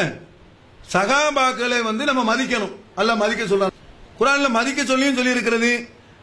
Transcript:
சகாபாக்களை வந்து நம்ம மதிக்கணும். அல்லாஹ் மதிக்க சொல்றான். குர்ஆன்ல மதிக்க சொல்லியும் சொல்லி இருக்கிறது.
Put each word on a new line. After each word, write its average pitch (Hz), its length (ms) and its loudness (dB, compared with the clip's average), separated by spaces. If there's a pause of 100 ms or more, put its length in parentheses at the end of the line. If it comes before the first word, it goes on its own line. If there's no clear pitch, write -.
(920)
சகாபாக்களை 247 880 0
வந்து 226 240 -4
நம்ம 247 300 0
மதிக்கணும். 240 420 -4 (200)
அல்லாஹ் 220 260 0
மதிக்க 214 200 -2 (120)
சொல்றான். 196 200 0 (440)
குர்ஆன்ல 277 300 2
மதிக்க 262 340 0
சொல்லியும் 262 320 2
சொல்லி 247 220 0
இருக்கிறது. 233 520 0 (340)